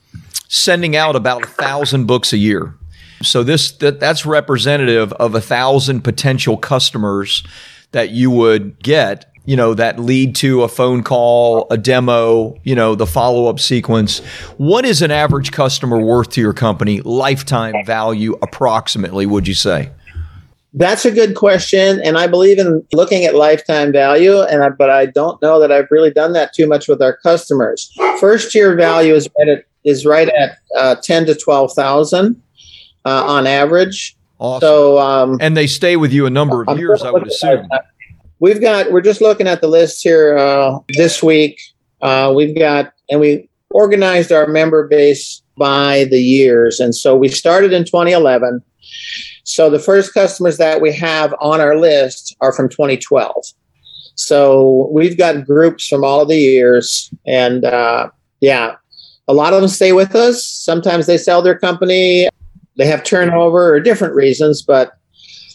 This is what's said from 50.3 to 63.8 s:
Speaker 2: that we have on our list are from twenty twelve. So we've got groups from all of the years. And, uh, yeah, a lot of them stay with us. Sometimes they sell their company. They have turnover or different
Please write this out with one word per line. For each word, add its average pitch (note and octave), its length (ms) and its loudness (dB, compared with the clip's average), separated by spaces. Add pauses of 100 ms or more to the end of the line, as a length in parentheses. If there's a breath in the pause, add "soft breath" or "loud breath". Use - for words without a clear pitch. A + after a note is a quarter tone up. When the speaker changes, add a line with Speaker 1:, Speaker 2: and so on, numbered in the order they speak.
Speaker 2:
that D#3 240 0
we D#3 120 0
have D#3 460 -4
on D#3 220 0
our D3+ 160 2
list C#3+ 640 0
are C3 100 2
from C3 160 -2
twenty C3+ 300 -2
twelve. - 480 -2 (720 loud breath)
So C3+ 760 2
we've E3+ 260 0
got D#3 280 0
groups D#3+ 420 0
from C#3 160 -2
all C#3 180 2
of D3 60 0
the D#3+ 100 0
years. B2 720 2 (160)
And, B2+ 380 -2
uh, A#2+ 460 -2 (320)
yeah, B2+ 340 0 (520 soft breath)
a C3+ 60 0
lot D3+ 200 2
of G3 80 2
them F#3+ 80 2
stay F#3 240 2
with F#3+ 220 2
us. A#3+ 300 0
Sometimes E3+ 600 -4
they F3 120 2
sell F3 240 0
their F3+ 160 2
company. F3+ 720 0 (480)
They C3+ 120 0
have D3+ 160 -2
turnover E3+ 720 2
or D3 60 4
different F#3+ 360 0